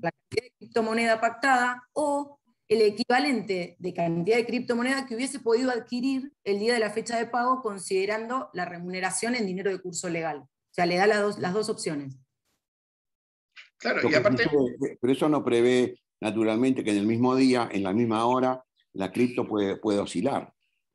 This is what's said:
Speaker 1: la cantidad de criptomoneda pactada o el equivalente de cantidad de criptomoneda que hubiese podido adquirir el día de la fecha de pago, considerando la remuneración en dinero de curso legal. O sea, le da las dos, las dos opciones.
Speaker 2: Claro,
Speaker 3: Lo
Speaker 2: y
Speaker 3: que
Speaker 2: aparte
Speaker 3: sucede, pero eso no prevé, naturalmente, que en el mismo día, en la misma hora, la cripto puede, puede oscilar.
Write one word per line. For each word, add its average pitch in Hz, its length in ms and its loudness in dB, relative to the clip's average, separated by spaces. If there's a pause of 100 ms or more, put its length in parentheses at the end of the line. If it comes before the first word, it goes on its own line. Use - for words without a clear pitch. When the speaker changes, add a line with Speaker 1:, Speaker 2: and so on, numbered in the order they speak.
Speaker 1:
la 127 80 -2
cantidad - 320 -8
de 247 160 -20
criptomoneda 226 600 0
pactada 247 720 2
o 285 480 -2 (300)
el 220 140 4
equivalente 214 960 0
de 175 140 -6
cantidad 170 440 0
de 233 80 2
criptomoneda 247 640 -2
que 226 80 -8
hubiese 262 240 -6
podido 240 320 2
adquirir 247 600 -4 (140)
el 202 140 0
día 226 160 0
de 233 40 2
la 208 120 0
fecha 226 260 -4
de 233 80 -2
pago, 247 360 -2
considerando 208 920 -4
la 180 120 -6
remuneración 180 680 -4
en 226 120 -2
dinero 185 240 -2
de 185 100 -6
curso 180 280 -8
legal. 160 280 -4
O - 400 -20
sea, 175 80 2
le 175 100 2
da 190 120 4
las 208 140 4
dos, 208 180 0
las 180 140 -2
dos 214 160 0
opciones. 143 480 -6 (1600)
Speaker 2:
Claro, - 240 -2
Speaker 3:
Lo 123 60 4
Speaker 2:
y - 40 0
Speaker 3:
que - 60 4
Speaker 2:
aparte - 260 4
Speaker 3:
sucede, 135 580 0
pero 123 100 2
eso 147 160 2
no 143 160 2
prevé, 123 560 2 (220)
naturalmente, 113 600 0
que 107 80 0
en 104 60 4
el 101 100 2
mismo 120 280 2
día, 127 360 4
en 98 120 -2
la 95 100 0
misma 113 320 2
hora, 127 380 0 (300)
la 95 180 -4
cripto 120 360 0
puede, 101 300 0
puede 104 220 0
oscilar. 101 540 -4 (420)